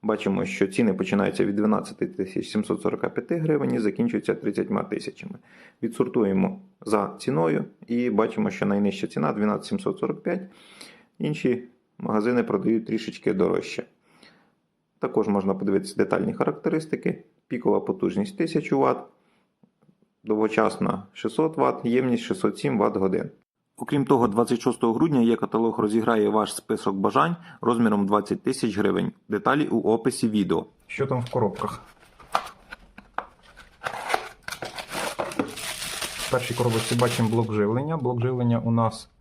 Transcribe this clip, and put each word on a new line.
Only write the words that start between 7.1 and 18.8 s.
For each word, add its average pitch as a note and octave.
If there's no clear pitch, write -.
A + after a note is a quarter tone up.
ціною D3+
і A#2+
бачимо, G#2+
що -
найнижча G2+
ціна -
дванадцять G#2
сімсот -
сорок -
п'ять, F#3
інші B2
магазини A2+
продають A2
трішечки -
дорожче. F2+
Також A2
можна G2
подивитися G2
детальні -
характеристики. -
Пікова G2+
потужність G2
тисячу D3+
ватт, C3